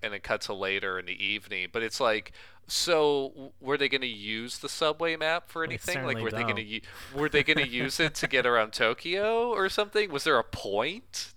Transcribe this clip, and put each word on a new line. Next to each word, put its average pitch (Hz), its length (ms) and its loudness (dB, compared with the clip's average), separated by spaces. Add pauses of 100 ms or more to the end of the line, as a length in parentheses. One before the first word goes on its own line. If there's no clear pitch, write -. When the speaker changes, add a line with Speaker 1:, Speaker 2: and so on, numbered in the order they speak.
Speaker 1:
and 107 100 -4
then 98 80 -6
cut 107 220 -2
to 110 120 -4
later 95 440 -2
in 90 80 -8
the 92 180 -6
evening, 101 480 -4
but 113 100 -2
it's 110 160 -2
like, 110 340 0 (360)
so 147 680 2
w-, 135 260 -16
were 135 180 0
they 139 100 2
gonna 131 180 0
use 110 520 -6
the 139 100 -8
subway 160 480 0
map 160 320 -2
for 165 180 -6
Speaker 2:
They 160 60 -6
Speaker 1:
anything? 170 320 -4
Like, 131 140 -2
Speaker 2:
certainly 113 60 -4
Speaker 1:
were 110 60 -2
they 110 120 -2
gonna 117 140 0
Speaker 2:
don't. 110 100 -4
Speaker 1:
u-, 110 140 -6 (340)
were 147 160 0
they 147 120 6
gonna 147 240 4
use 123 340 -2
it 156 160 2
to - 120 -2
get 127 180 4
Speaker 2:
<laughs> - 0 -
Speaker 1:
around 113 280 4
Tokyo 202 720 2
or 190 220 2
something? 208 400 2
Was 139 140 -2
there 143 140 6
a 113 60 4
point 120 920 -4